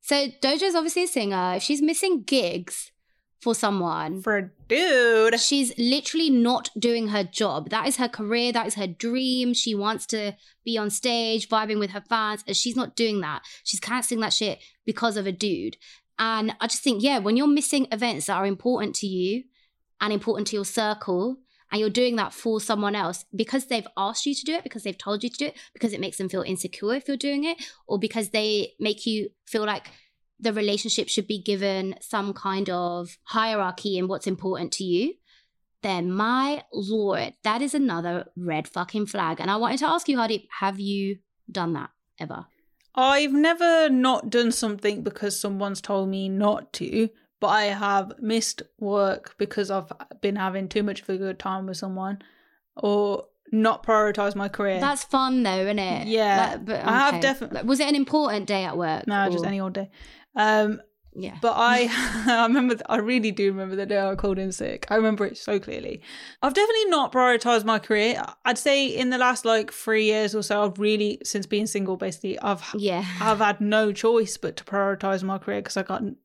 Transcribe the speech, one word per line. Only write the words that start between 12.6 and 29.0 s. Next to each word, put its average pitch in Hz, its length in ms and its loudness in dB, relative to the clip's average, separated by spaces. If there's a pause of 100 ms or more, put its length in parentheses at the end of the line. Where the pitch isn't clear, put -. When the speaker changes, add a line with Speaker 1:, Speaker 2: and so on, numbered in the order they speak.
Speaker 1:
not 254 200 -4
doing 214 240 0
that. 151 220 -6 (220)
She's - 160 -4
cancelling 240 400 -2
that 220 120 0
shit - 280 -2 (240)
because 220 320 0
of 196 100 -2
a 196 60 -2
dude. 175 440 -2 (420)
And 220 420 0
I 226 60 -2
just - 160 -4
think, 220 200 0
yeah, 269 160 2
when 208 180 2
you're 285 100 4
missing 285 460 2
events 214 340 -4
that 196 100 -2
are 190 100 0
important 202 500 0
to 208 100 -4
you 190 380 -2 (560)
and 208 120 0
important 208 360 -2
to 214 80 -4
your 196 80 -2
circle, 214 720 -2 (340)
and 208 100 -2
you're 214 100 2
doing 247 260 2
that 208 160 -2
for 220 300 -2
someone 208 340 -2
else 180 300 -4 (100)
because 254 300 -2
they've 233 200 -2 (100)
asked 202 280 -2
you 285 100 0
to - 100 -8
do 311 100 -2
it, 339 100 -4
because - 200 -12
they've 190 120 -6
told 202 260 -4
you 247 60 -4
to - 80 -8
do 285 100 -4
it, - 100 -8 (180)
because 220 180 -2
it - 80 -8
makes - 160 -6
them 190 120 -4
feel 185 120 -4
insecure 185 540 -4
if 277 120 -4
you're 277 100 -2
doing 285 280 -2
it, 330 140 -4 (280)
or 208 120 -2
because 220 320 -2
they 214 500 0
make 208 260 -2